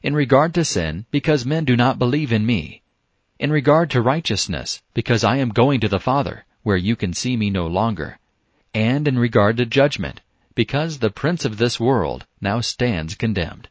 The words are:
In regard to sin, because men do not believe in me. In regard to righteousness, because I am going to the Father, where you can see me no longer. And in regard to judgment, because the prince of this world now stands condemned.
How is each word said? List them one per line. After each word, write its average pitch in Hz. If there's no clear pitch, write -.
In 143
regard 147
to 170
sin, 85
because 143
men 156
do 127
not 123
believe 127
in 107
me. 98
In 143
regard 151
to 127
righteousness, 110
because 117
I 113
am 131
going 123
to 107
the 95
Father, -
where 101
you 98
can 90
see 123
me 107
no 92
longer. 92
And 123
in 131
regard 113
to 123
judgment, 117
because 147
the 110
prince 160
of 110
this 117
world 90
now 107
stands 95
condemned. 95